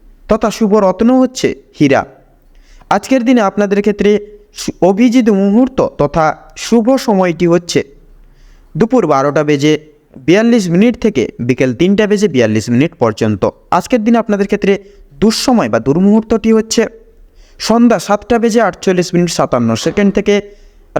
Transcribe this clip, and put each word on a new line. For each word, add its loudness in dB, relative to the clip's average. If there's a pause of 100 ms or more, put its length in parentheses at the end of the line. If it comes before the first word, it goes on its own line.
(280)
তথা 0
শুভ -2 (140)
রত্ন 0 (140)
হচ্ছে -2 (280)
হীরা। 2 (960)
আজকের -2
দিনে 4 (100)
আপনাদের -2
ক্ষেত্রে 0 (500)
সু-, -8 (160)
অভিজিৎ 2 (160)
মুহূর্ত 0 (240)
তথা 0 (400)
শুভ 2 (200)
সময়টি 0
হচ্ছে 0 (1000)
দুপুর 0 (100)
বারোটা 0
বেজে 2 (540)
বিয়াল্লিশ 2 (100)
মিনিট 2 (100)
থেকে -2 (260)
বিকেল 0 (100)
তিনটা 2
বেজে 0
বিয়াল্লিশ 0
মিনিট 0 (100)
পর্যন্ত। -2 (280)
আজকের 0
দিনে 2
আপনাদের -2
ক্ষেত্রে 0 (500)
দুঃসময় 0
বা 0
দুর্মুহূর্তটি 0
হচ্ছে 0 (840)
সন্ধ্যা 2
সাতটা -2
বেজে 0
আটচল্লিশ -2
মিনিট 0
সাতান্ন -2 (160)
সেকেন্ড 0
থেকে 0 (640)